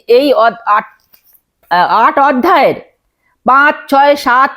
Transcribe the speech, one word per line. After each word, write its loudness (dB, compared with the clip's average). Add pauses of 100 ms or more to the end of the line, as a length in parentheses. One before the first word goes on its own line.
এই 2
অধ-, -2
আট, -2 (840)
আহ, 0
আট 0
অধ্যায়ের 0 (720)
পাঁচ, 2 (140)
ছয়, 2
সাত, -2